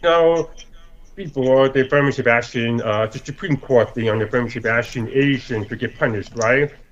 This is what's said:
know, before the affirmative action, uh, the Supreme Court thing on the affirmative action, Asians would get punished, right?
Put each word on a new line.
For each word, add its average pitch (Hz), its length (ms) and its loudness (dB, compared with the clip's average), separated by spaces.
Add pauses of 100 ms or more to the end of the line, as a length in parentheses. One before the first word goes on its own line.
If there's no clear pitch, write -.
know, 165 480 2 (640)
before 135 540 2
the 131 180 2
affirmative 139 400 0
action, 117 560 0
uh, 110 240 0
the - 100 -14
Supreme 147 400 -4
Court 120 380 2
thing 110 140 -2
on 110 100 0
the 104 60 -2
affirmative 117 420 -4
action, 117 440 -2
Asians 127 600 0
would 110 80 -8
get - 180 -6
punished, 113 380 -2
right? 127 360 2 (200)